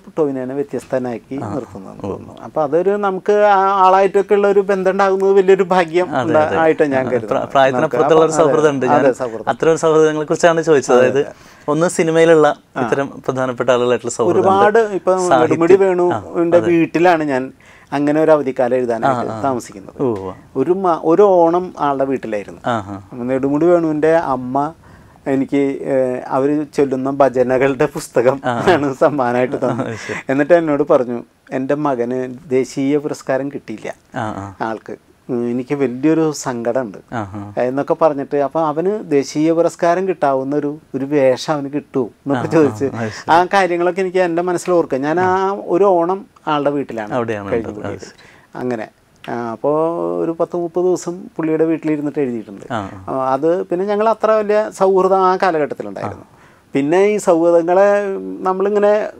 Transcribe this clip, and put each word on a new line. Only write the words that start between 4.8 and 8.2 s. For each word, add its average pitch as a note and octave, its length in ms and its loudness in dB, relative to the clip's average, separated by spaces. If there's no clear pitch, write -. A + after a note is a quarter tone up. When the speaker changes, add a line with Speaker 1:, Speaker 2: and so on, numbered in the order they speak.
Speaker 1:
ഉണ്ടാകുന്നത് F#3+ 400 2
വലിയൊരു F#3+ 300 4
ഭാഗ്യം F3+ 480 0
Speaker 2:
അതെ, C3 140 -2
Speaker 1:
ഉണ്ട-, A#2 120 0
Speaker 2:
അതെ. D3+ 220 2
Speaker 1:
ആയിട്ടാണ് D#3+ 340 2
ഞാൻ C3 140 0
Speaker 2:
ആ, A#2 40 -6
Speaker 1:
കരുതുന്നത്. B2 300 -2
Speaker 2:
പ്ര-, A#2 100 -6
പ്രായത്തിനപ്പുറത്തുള്ള C3 720 4